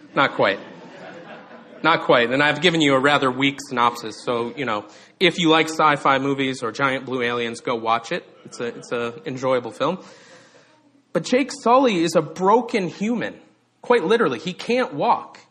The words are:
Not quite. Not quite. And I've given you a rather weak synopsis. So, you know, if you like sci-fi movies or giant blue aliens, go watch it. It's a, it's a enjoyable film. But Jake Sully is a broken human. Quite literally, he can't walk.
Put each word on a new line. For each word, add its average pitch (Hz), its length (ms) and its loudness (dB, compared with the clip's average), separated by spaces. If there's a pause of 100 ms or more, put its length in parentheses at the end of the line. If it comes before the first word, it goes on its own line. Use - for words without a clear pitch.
(140)
Not 139 180 2
quite. 101 260 2 (1200)
Not 160 220 2
quite. 123 260 4
And 135 120 2
I've 147 200 2
given 170 180 2
you 143 140 4
a 131 40 4
rather 135 320 2
weak 139 280 -2 (100)
synopsis. 120 560 -2
So, 120 320 -4
you 113 80 -6
know, 107 220 -4 (340)
if 175 180 2
you 165 120 2
like 160 180 4
sci-fi 147 500 2
movies 135 440 -2
or 113 100 -4
giant 135 320 -2
blue 131 180 -4
aliens, 120 380 -4
go 131 140 -4
watch 113 380 -2
it. - 140 -6 (180)
It's - 160 -14
a, 123 60 -6
it's 120 260 -10
a 117 340 -6
enjoyable 127 460 -2
film. 165 300 -4 (1120)
But 170 120 -2
Jake 277 280 0
Sully 233 500 2
is 170 140 0
a 170 60 2
broken 190 640 0
human. 185 500 -4 (440)
Quite 233 220 2
literally, 185 340 2
he 180 160 -10
can't 240 400 -2
walk. 185 440 -2 (120)